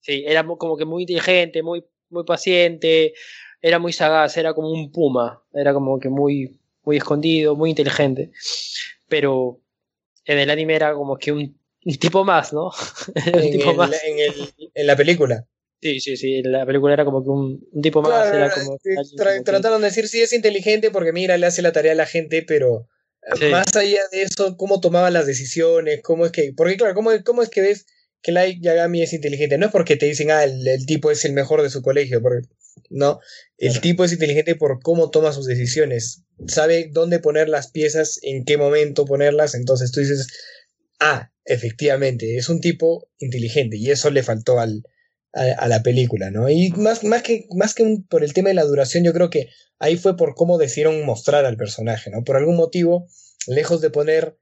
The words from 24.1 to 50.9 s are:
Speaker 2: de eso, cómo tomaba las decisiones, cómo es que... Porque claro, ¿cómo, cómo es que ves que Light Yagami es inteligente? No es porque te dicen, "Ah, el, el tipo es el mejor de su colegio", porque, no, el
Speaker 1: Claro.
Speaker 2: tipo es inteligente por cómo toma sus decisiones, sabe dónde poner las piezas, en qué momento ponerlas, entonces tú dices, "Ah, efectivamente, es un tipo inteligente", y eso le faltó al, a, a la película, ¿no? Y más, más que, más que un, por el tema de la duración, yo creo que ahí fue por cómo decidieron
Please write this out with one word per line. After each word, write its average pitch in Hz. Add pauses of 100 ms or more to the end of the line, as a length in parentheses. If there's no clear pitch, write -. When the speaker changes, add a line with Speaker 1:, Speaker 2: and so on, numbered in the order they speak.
Speaker 2:
de 190
eso, 190
cómo 190
tomaba 180
las 165
decisiones, 151
cómo 165
es 170
que... 143
Porque 175
claro, 208
¿cómo, 220 (120)
cómo 240
es 226
que 214
ves 202 (360)
que 170
Light 180
Yagami 170
es 165
inteligente? 147
No 196
es 208
porque 170
te 147
dicen, 147
"Ah, 151
el, 131
el 131
tipo 151
es 147
el 143
mejor 139
de 139
su 131
colegio", 131
porque, 123 (420)
no, 143 (380)
el -
Speaker 1:
Claro. 127
Speaker 2:
tipo 175
es 175
inteligente 156
por 139
cómo 165
toma 156
sus 139
decisiones, 123 (240)
sabe 160
dónde 170
poner 156
las 143
piezas, 156
en 135
qué 147
momento 147
ponerlas, 143
entonces 123
tú 143
dices, 139 (720)
"Ah, 143 (140)
efectivamente, 123
es 127
un 165
tipo 170 (100)
inteligente", 117
y 120
eso 143
le 139
faltó 117
al, 113 (500)
a, -
a 127
la 117
película, 120
¿no? 113
Y 175
más, 208
más 226
que, 226
más 202
que 233
un, 220
por 160
el 143
tema 185
de 196
la 170
duración, 143
yo 170
creo 175
que 151 (300)
ahí 160
fue 180
por 156
cómo 170
decidieron 151